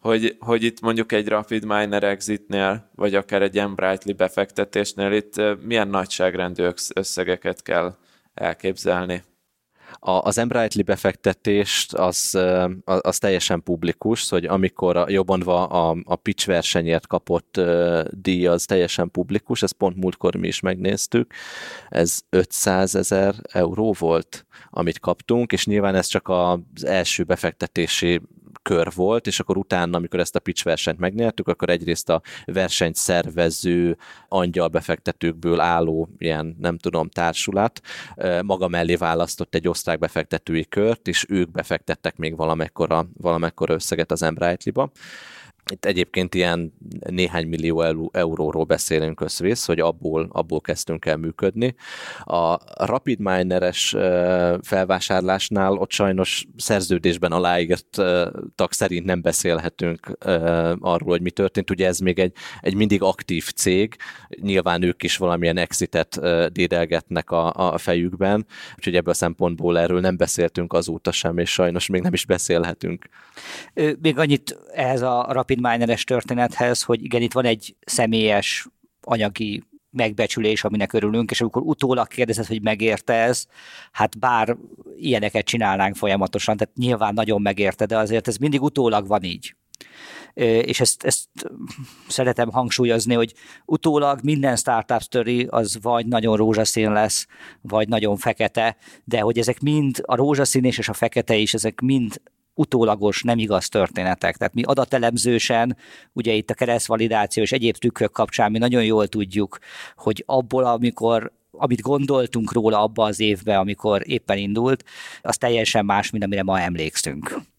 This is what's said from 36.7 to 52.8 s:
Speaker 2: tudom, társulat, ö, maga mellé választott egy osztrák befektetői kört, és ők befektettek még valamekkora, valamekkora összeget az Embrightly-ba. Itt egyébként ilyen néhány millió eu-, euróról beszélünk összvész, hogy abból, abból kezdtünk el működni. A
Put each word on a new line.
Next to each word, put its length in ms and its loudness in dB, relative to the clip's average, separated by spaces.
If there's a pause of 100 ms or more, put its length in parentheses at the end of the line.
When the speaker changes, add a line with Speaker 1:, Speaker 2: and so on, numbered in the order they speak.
Speaker 2:
tudom, 300 -2
társulat, 720 -2 (360)
ö, 260 -2
maga 260 -2
mellé 260 0
választott 600 -2
egy 140 0
osztrák 300 -2
befektetői 680 -4
kört, 400 0
és 200 -2
ők 220 0
befektettek 680 -6
még 200 -6
valamekkora, 720 0 (100)
valamekkora 580 0
összeget 380 -2
az 100 -2
Embrightly-ba. 680 -2 (840)
Itt 120 -14
egyébként 500 0
ilyen 380 0 (340)
néhány 400 -2
millió 340 0
eu-, 320 0
euróról 520 0
beszélünk 560 0
összvész, 460 -2
hogy 140 0
abból, 520 -2
abból 280 -2
kezdtünk 440 -6
el 120 0
működni. 580 -2 (500)
A 340 0 (260)